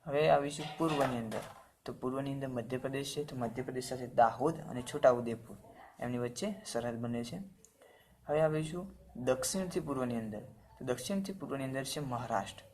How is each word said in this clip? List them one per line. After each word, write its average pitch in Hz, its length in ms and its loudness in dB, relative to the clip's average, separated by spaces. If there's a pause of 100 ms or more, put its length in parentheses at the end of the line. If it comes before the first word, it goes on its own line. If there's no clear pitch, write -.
હવે 151 240 4
આવીશું 147 360 4 (120)
પૂર્વની 139 400 2
અંદર, 113 220 -4 (460)
તો 123 80 -8
પૂર્વની 135 400 -2
અંદર 139 140 -4
મધ્યપ્રદેશ 127 680 -2
છે, 147 80 -2
તો 147 120 -8
મધ્યપ્રદેશ 127 540 -2
સાથે 127 180 -4
દાહોદ 123 520 6
અને 123 220 -6
છોટાઉદેપુર 120 760 4 (420)
એમની 123 180 -2
વચ્ચે 123 380 -2 (100)
સરહદ 117 300 -2
બને 117 280 -2
છે. 165 140 -6 (880)
હવે 151 140 4
આવીશું 156 560 0 (180)
દક્ષિણથી 147 640 0
પૂર્વની 131 360 -2
અંદર, 107 240 -4 (400)
તો - 60 -10
દક્ષિણથી 190 480 -2
પૂર્વની 135 300 -4
અંદર 135 200 -2
છે 151 160 -4
મહારાષ્ટ્ર. 117 640 -2 (100)